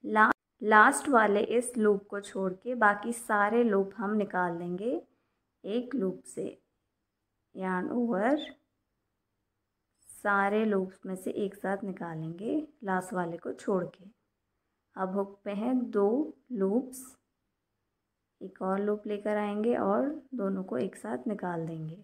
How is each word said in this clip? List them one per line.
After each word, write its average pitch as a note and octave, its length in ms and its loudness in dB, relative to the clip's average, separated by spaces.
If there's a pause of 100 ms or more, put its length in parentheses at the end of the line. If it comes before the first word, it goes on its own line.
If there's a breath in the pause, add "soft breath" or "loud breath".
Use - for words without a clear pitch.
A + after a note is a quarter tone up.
ला-, G#3+ 280 4 (300)
लास्ट G#3+ 480 6
वाले G#3 340 6 (140)
इस B3 200 -2
लूप G#3 300 4
को G3+ 140 -8
छोड़ F#3+ 320 -4
के A#3+ 220 -6
बाकी G#3+ 380 2
सारे G#3+ 500 2
लूप G3 340 2
हम G#3 180 -2
निकाल F3+ 440 0
लेंगे G3 420 -4 (640)
एक A#3+ 320 -4
लूप F#3 300 -2
से, - 200 -8 (1080)
यार्न F#3 360 -4
ओवर, A#3+ 540 0 (1800)
सारे G3+ 420 2
लूप्स F#3+ 400 0
में F#3 100 -6
से - 200 -6
एक G3 200 -4
साथ G3 280 -4
निकालेंगे F3 720 -6 (280)
लास्ट F#3+ 300 -2
वाले E3+ 240 -4
को - 160 -8
छोड़ F#3 320 -2
के। - 200 -16 (920)
अब F#3+ 200 -4
हुक G3 300 -4
पे G3+ 60 -6
हैं A3 220 -2 (180)
दो A3 440 2 (160)
लूप्स, A3 500 -2 (1400)
एक F#3+ 200 -12
और F#3+ 180 0
लूप G#3 280 0
लेकर G#3 300 -2
आएंगे G#3 400 0
और A3 300 2 (280)
दोनों G3 280 -2
को G#3+ 140 -6
एक - 180 -4
साथ B3 320 -6
निकाल F3+ 400 -4
देंगे। D#3+ 360 -8